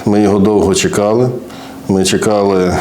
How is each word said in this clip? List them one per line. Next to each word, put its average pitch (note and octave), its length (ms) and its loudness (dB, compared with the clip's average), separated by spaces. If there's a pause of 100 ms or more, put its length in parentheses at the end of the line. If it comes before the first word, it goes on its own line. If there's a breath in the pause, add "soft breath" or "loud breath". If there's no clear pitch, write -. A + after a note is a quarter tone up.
ми G#2 160 2
його G2+ 180 2
довго G2 360 2
чекали. G#2+ 540 0 (580 loud breath)
Ми G2 180 2
чекали, G2 760 0